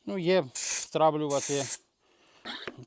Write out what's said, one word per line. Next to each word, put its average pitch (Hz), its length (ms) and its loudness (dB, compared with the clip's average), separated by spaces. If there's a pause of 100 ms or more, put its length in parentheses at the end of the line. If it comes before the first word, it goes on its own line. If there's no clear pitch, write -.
Ну, 202 120 -6
є 180 360 2
стравлювати 147 1080 2 (1200)